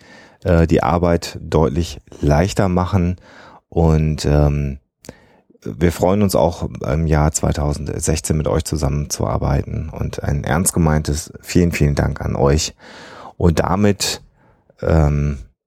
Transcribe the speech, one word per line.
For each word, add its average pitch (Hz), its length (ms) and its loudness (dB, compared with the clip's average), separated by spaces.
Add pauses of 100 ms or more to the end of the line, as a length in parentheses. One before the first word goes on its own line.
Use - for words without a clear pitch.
(440)
äh, 82 240 4
die 76 160 2
Arbeit 85 580 0
deutlich 80 580 0 (220)
leichter 87 480 2
machen. 90 460 0 (540)
Und, 78 560 2
ähm, 71 520 2 (880)
wir 64 280 0
freuen 101 280 2
uns 98 140 2
auch - 340 0 (160)
im 78 220 0
Jahr 76 240 4
zweitausendsechzehn 73 1040 -2
mit 73 100 -2
euch - 180 0
zusammenzuarbeiten. 76 1200 -2
Und - 320 -8
ein 71 220 -2
ernst - 300 0
gemeintes 78 680 0
vielen, 87 300 2
vielen 73 240 0
Dank 73 260 -2
an - 140 -4
euch. 71 400 0 (640)
Und 85 220 2
damit, 98 640 0 (600)
ähm, 73 580 2 (280)